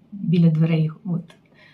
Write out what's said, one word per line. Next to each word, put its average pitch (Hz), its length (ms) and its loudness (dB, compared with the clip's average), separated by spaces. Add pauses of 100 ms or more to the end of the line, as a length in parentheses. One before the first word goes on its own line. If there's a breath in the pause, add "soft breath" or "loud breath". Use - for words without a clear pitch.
(120)
біля 170 380 2
дверей, 160 420 0 (140)
от, 170 300 -8 (380 soft breath)